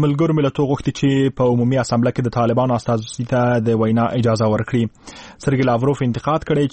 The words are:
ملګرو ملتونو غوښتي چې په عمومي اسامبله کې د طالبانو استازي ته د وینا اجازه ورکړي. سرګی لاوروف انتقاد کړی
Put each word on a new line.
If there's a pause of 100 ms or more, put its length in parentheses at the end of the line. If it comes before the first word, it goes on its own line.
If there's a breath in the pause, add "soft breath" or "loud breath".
ملګرو
ملتونو
غوښتي
چې
په
عمومي
اسامبله
کې
د
طالبانو
استازي
ته
د
وینا
اجازه
ورکړي. (540 loud breath)
سرګی
لاوروف
انتقاد
کړی